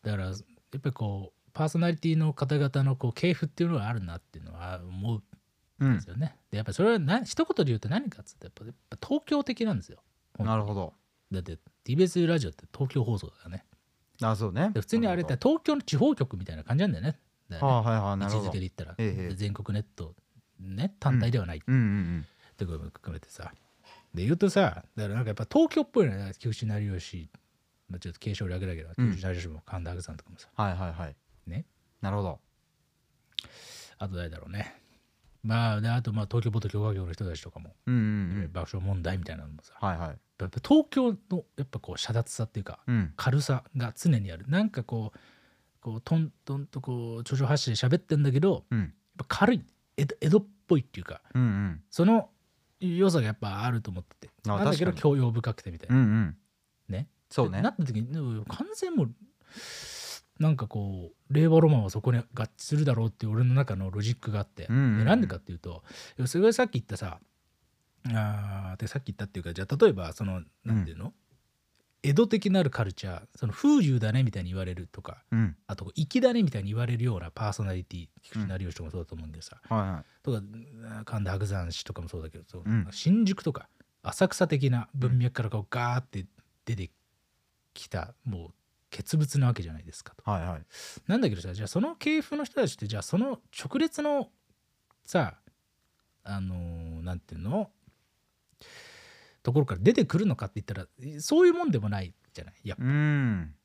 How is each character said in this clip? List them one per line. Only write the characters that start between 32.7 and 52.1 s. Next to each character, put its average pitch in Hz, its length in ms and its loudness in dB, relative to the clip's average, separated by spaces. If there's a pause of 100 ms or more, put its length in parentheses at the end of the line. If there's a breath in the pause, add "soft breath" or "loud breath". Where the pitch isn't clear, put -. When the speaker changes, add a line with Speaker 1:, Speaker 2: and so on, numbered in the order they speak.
Speaker 1:
あ 101 100 -6
と 92 80 -8
誰 87 140 -6
だ 80 100 -14
ろ - 80 -18
う 85 40 -14
ね。 - 300 -10 (640 loud breath)
ま 113 300 2
あ、 104 80 0
で、 113 80 0
あ 120 120 0
と 113 100 -4
ま 107 120 0
あ、 - 20 -2
東 117 180 0
京 113 80 0
ポ 107 80 0
ッ - 20 -4
ド 101 80 -4
許 104 120 -2
可 107 140 0
局 95 100 -4
の 85 80 -6
人 92 160 -6
た 80 60 -6
ち - 60 -10
と - 100 -16
か - 80 -16
も、 85 160 -18 (100)
Speaker 2:
う 123 60 0
ん 123 40 4
う - 20 4
ん 113 40 4
う - 20 2 (440)
ん。 80 40 -8
Speaker 1:
爆 87 220 -6
笑 95 140 -4
問 92 160 -2
題 90 160 -2
み 87 60 -6
た 82 80 -10
い 80 40 -10
な 76 60 -12
の 76 60 -14
も 76 120 -16
さ。 - 180 -20
Speaker 2:
は 98 140 -2
い 82 40 -4
は 85 100 -6
い。 73 100 -10 (200)
Speaker 1:
や - 100 -6
っ - 20 -6
ぱ - 180 -8
東 302 220 8
京 247 240 2 (160)
の 180 160 -4 (100)
や 143 80 -6
っ 131 40 -6
ぱ - 120 -10
こ - 140 -12
う、 - 40 -10
遮 - 160 -4
奪 117 200 -2
さ 113 120 -4
っ - 20 -14
て - 120 -8
い - 20 -6
う - 20 -8
か、 - 240 -12
Speaker 2:
う 120 40 0
ん。 98 240 0
Speaker 1:
軽 135 260 0
さ 131 220 -2 (140)
が 117 180 -4
常 151 220 2
に 98 140 -4
あ 82 60 -12
る。 98 100 -14
な 175 160 2
ん 220 60 0
か 123 140 -6
こ 110 320 -6
う、 - 40 -20 (600 soft breath)
こ 113 160 -8
う、 117 40 -10
ト - 140 0
ン 160 160 2 (140)
ト 139 120 -6
ン 139 80 -6
と 131 160 -10
こ 117 360 -6
う、 120 60 -8
徐 135 120 -4
々 131 120 2
発 143 160 4
信 120 100 0
で 107 60 0
喋 131 180 4
っ - 20 2
て - 180 0
ん 147 60 4
だ 139 80 4
け 131 80 4
ど、 175 320 2
Speaker 2:
う 120 40 0
ん。 110 40 4
Speaker 1:
や 95 60 0
っ 73 40 -8 (300)
ぱ - 80 -6
軽 233 260 4
い。 190 100 0 (340)
江 - 100 2
戸、 - 120 -6
江 156 120 2
戸 202 80 8
っ 202 60 -2 (220)
ぽ 170 120 6
い - 20 0
っ - 20 -6
て - 160 -12
い 87 40 -12
う - 20 -12
か、 - 160 -14 (140)
Speaker 2:
う 127 40 4
ん - 20 6
う 123 40 6
ん。 98 360 0 (100)
Speaker 1:
そ 170 140 4
の 220 260 6 (480)